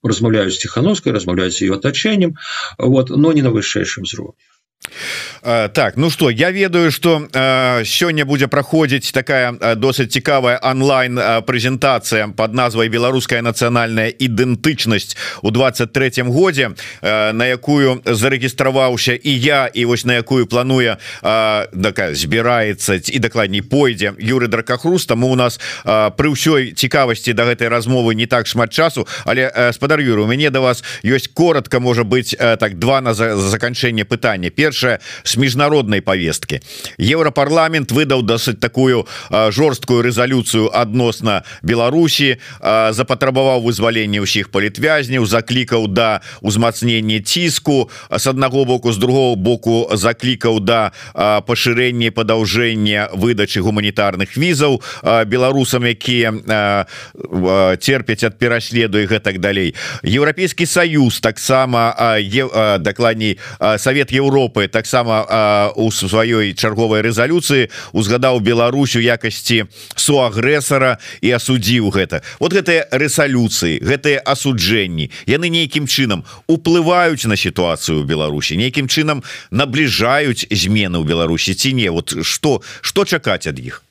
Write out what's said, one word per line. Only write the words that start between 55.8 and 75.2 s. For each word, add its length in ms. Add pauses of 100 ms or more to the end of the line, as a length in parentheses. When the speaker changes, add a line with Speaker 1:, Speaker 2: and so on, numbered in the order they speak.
Speaker 2:
якія, 440
э, 560 (320)
э, 640
церпяць 420
ад 140
пераследу 600
і 60
гэтак 340
далей. 340 (300)
Еўрапейскі 640
Саюз 540
таксама, 760
э, 240
е-, 240
э, 320
дакладней, 600 (200)
э, 180
Савет 340
Еўропы 560
таксама, 560
э, 520
у 160
сваёй 640
чарговай 480
рэзалюцыі 680 (240)
ўзгадаў 500
Беларусь 520
у 40
якасці 720 (260)
суагрэсара 1040 (220)
і 160
асудзіў 560
гэта. 300 (160)
Вот 140
гэтыя 380
рэзалюцыі, 880
гэтыя 400
асуджэнні, 880 (200)